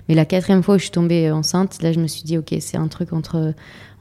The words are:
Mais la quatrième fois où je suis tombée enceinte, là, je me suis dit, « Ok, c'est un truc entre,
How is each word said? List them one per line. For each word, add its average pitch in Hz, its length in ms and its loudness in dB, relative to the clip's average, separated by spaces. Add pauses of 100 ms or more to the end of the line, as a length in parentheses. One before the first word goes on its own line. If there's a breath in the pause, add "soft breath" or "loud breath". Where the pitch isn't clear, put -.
Mais 160 80 2
la 156 100 4
quatrième 185 380 2
fois 202 120 4
où - 20 4
je 170 60 0
suis - 80 -10
tombée 170 400 2
enceinte, 175 500 -2
là, 165 100 2
je 165 80 0
me 165 80 0
suis - 160 -10
dit, « 165 160 -2
Ok, 160 200 -6
c'est 160 180 -8
un 160 100 -2
truc 170 260 -6
entre, 160 400 -2 (480 loud breath)